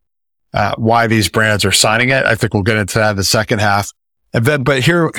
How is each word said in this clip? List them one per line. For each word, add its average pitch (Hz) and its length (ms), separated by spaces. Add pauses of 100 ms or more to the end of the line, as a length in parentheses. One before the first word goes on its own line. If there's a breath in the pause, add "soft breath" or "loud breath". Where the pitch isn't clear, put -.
(540)
uh, 101 240
why 117 300
these 110 220
brands 107 360
are 95 60
signing 117 380
it. 135 160
I 110 100
think 110 180
we'll 101 100
get 110 140
into 104 220
that 107 120
in 101 60
the 98 80
second 110 340
half. 101 320 (420)
And 120 120
then, 143 180
but 135 200
here, 170 360